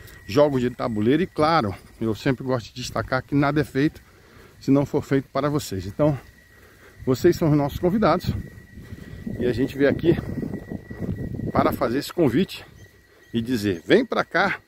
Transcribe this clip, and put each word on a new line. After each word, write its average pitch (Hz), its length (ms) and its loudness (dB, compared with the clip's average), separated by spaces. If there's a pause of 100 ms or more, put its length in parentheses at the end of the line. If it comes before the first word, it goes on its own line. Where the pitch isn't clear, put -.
(260)
jogos 139 360 4
de 123 80 2
tabuleiro 123 540 2
e, 175 40 0
claro, 151 480 2 (260)
eu 113 120 0
sempre 135 300 -2
gosto 127 240 -4
de - 140 -14
destacar 120 420 -4
que - 120 -6
nada 147 260 2
é - 20 -2
feito 139 380 -2 (580)
se - 120 -2
não 139 140 4
for 139 160 -2
feito 135 280 -2
para 139 200 -2
vocês. 98 360 -4
Então, 143 340 0 (840)
vocês 147 300 4
são 165 160 2
os 151 60 6
nossos 143 220 -2
convidados 180 540 2 (1040)
e 120 60 -2
a 123 80 2
gente 135 240 -2
veio 139 120 4
aqui 156 280 2 (1300)
para 143 200 2
fazer 135 280 -2
esse - 120 -8
convite 160 540 0 (680)
e 117 80 0
dizer, 104 440 -2
vem 208 180 6
pra - 220 -2
cá 180 420 0